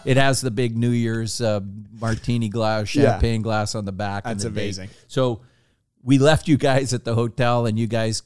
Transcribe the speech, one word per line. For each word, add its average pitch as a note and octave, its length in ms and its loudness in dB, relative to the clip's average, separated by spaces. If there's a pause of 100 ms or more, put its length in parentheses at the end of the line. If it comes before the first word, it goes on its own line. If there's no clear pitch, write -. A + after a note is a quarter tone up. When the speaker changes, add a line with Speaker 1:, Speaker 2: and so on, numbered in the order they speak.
Speaker 1:
it C3 120 2
has C3+ 220 2
the B2+ 120 -4
big A2+ 260 -2
New A#2+ 140 0
Year's, A2+ 500 -2
uh, G#2+ 180 0 (400)
martini A2+ 480 -2
glass, A2 480 -2
Speaker 2:
Yeah. C3+ 180 6
Speaker 1:
champagne A2+ 280 0
glass G#2+ 340 -2
on G#2+ 100 -6
the G2 60 -6
back. G2+ 320 -6
Speaker 2:
That's A2+ 220 -6
Speaker 1:
and A2+ 100 -6
the G#2+ 40 -4
date. G#2 60 -4
Speaker 2:
amazing. G2 240 -8 (180)
Speaker 1:
So B2 340 -2 (640)
we C#3 160 4
left D3 280 4
you D3+ 100 4
guys C3+ 360 2
at A#2+ 100 -4
the A#2 120 -2
hotel, A#2+ 500 2
and A2 120 0
you A2+ 100 0
guys A2+ 380 -2